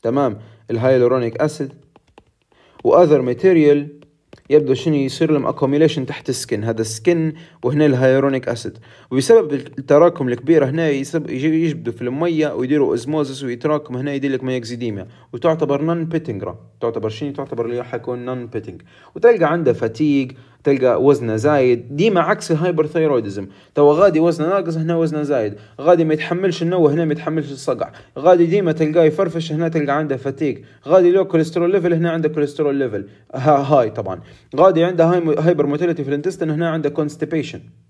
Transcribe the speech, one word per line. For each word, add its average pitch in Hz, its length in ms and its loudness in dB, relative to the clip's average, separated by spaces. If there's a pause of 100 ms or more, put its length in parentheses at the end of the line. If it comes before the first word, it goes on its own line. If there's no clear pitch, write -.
تمام؟ 120 360 -2 (320)
الهيالورونيك 123 680 0
أسيد 151 320 -4 (1120)
و 175 220 6
other 147 160 4 (120)
material 151 440 4 (720)
يبدو 139 240 4
شنو 151 200 0
يصير 143 380 0
لهم 135 200 0
accumulation 147 540 0
تحت - 220 -10
السكن، 110 360 -6
هذا 110 160 -4
السكن 160 520 -2 (300)
وهنا 147 240 2
الهيالورونيك 135 600 2
أسيد، - 300 -8 (320)
وبسبب 139 420 4
التراكم 143 760 2
الكبير 135 360 2
هنا 156 260 -2
يسب-، 139 400 -4
يجي، 156 340 0
يجبدوا 117 280 -4
في - 100 -12
المية 151 520 -2
ويديروا 131 340 0
أوزموزس 135 560 -4
ويتراكم 127 520 -4
هنا 139 160 -6
يدير 139 200 -2
لك 127 120 -4
مايوكسيديميا، 117 640 -6 (240)
وتعتبر 143 480 0
non 165 340 -4
pitting، 104 340 -6 (320)
تعتبر 113 280 -4
شنو؟ 139 240 -8
تعتبر 135 340 -8
اللي 120 180 -6
حيكون 123 640 -8
non 117 100 -16
pitting، 95 260 -12 (320)
وتلقى 175 380 4
عنده 160 200 2
فاتيج 139 600 0 (320)
تلقى 127 380 2
وزنه 120 340 2
زايد، 127 600 0
ديما 190 240 2
عكس 180 300 -2
الهايبرثايرويدزم. 151 960 -2 (280)
توا 147 200 6
غادي 175 260 4
وزنه 160 280 0
ناقص، 170 280 -2
هنا 165 200 -2
وزنه 156 260 -2
زايد، 127 320 -2 (260)
غادي 165 240 4
ما 156 100 2
يتحملش 175 480 -4
النوة، 170 320 2
هنا 170 100 0
ما 151 80 0
يتحملش 147 400 -6
الصقع، 131 400 -6 (260)
غادي 170 280 6
ديما 170 260 0
تلقاه 160 320 2
يفرفش، 165 480 0
هنا 165 160 -2
تلقى 143 300 -2
عنده 143 180 -4
فاتيك، 135 480 -6 (240)
غادي 175 220 6
له 190 120 4
كوليسترول 170 500 0
ليفل، 175 220 0
هنا 165 160 0
عنده 160 180 -2
كوليسترول 147 460 -2
ليفل 110 320 -4 (280)
ها-، 139 280 2
هاي 131 280 2
طبعًا، 95 300 -8 (360)
غادي 170 280 6
عنده 175 200 2
هاي-، 165 340 2
هايبر 151 280 2
موتيليتي 151 380 -2
في 131 40 -6
الانتستين، 156 420 -4
هنا 160 200 -2
عنده 156 180 -4
كونستيبيشن. 147 720 -6 (300)